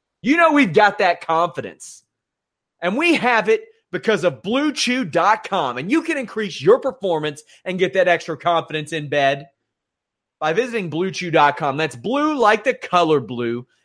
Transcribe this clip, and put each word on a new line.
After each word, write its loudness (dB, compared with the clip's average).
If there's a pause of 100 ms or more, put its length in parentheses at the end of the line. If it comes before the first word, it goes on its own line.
(220)
You 2
know 6
we've 4
got 6
that 2
confidence. -4 (800)
And -2
we 2
have 2
it 0 (260)
because 0
of -2
Blue -2
Chew -2
dot 0
com. -2
And -6
you 2
can -4
increase -8
your 6
performance -4 (200)
and -6
get 0
that 2
extra 0
confidence -4
in -6
bed 0 (920)
by -2
visiting -4
Blue -4
Chew -8
dot 4
com. -4
That's -4
blue -2
like 2
the 0
color 0
blue. -6 (180)